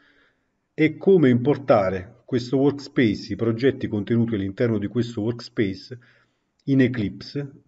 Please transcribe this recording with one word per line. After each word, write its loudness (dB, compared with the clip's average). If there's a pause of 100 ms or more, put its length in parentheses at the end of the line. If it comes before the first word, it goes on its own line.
(720)
e 0
come 6
importare 0
questo -2
workspace, 0
i -8
progetti -2
contenuti -2
all'interno -2
di -6
questo -4
workspace -6 (680)
in 2
Eclipse -2 (160)